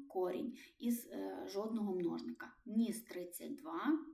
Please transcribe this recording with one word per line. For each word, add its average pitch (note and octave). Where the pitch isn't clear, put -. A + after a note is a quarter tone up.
корінь -
із, A#3
е, F#3
жодного G#3
множника? E3
Ні G#3+
з -
тридцять -
два, C#4